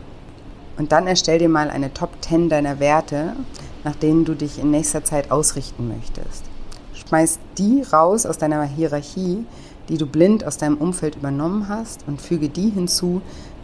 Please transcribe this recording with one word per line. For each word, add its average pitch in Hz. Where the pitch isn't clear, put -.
Und 147
dann 170
erstell 165
dir 170
mal 151
eine 139
Top -
ten 165
deiner 143
Werte, 151
nach 147
denen 156
du 156
dich 143
in 143
nächster 156
Zeit -
ausrichten 131
möchtest. -
Schmeiß -
die 220
raus 185
aus -
deiner 151
Hierarchie, 160
die 160
du 151
blind 175
aus 147
deinem 147
Umfeld 160
übernommen 156
hast, 214
und 143
füge 151
die 196
hinzu, 180